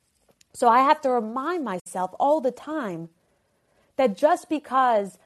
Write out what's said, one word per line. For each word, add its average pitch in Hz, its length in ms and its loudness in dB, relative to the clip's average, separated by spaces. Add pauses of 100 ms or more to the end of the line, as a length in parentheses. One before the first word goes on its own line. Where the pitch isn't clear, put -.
(520)
So 240 160 2
I 233 120 6
have 302 220 2
to 262 80 0
remind 262 540 -2
myself 185 540 -6
all 294 220 2
the 247 100 0
time 202 600 -10 (840)
that 240 200 2
just 330 320 0
because 247 760 0